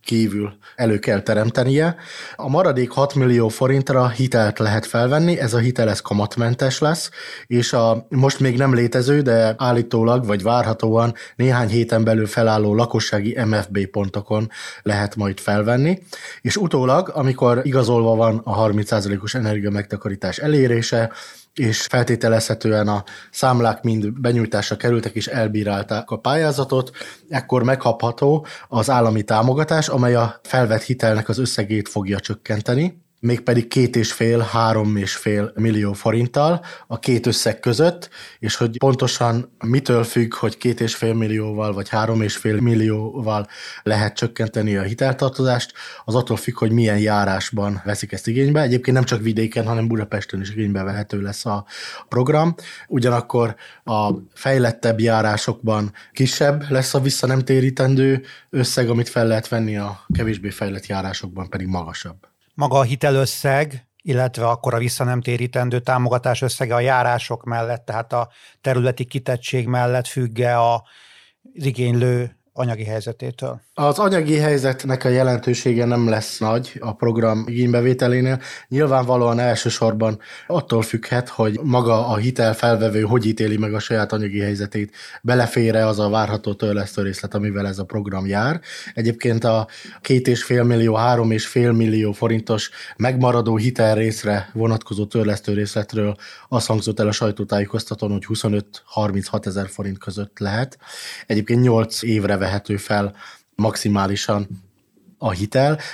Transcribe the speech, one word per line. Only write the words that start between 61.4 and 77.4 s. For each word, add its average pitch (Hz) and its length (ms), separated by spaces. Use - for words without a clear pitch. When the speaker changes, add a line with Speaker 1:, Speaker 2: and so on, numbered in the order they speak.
Speaker 1:
pedig 92 180
magasabb. 85 640
Speaker 2:
Maga 139 240
a 139 40
hitelösszeg, 135 1040
illetve 123 440
akkor 120 280
a 117 40
vissza 120 260
nem 123 160
térítendő 123 600
támogatás 123 640
összege 120 320
a 120 60
járások 120 640
mellett, 117 400
tehát 113 280
a 120 160
területi 127 440
kitettség 127 640
mellett 123 400
függ-e 120 540
a, 117 140
az 147 60
igénylő 123 720
anyagi 117 300
helyzetétől? 123 760
Speaker 1:
Az 147 240
anyagi 170 400
helyzetnek 135 640
a 131 40
jelentősége 123 760
nem 120 240
lesz 110 300
nagy 117 420
a 110 140
program 113 540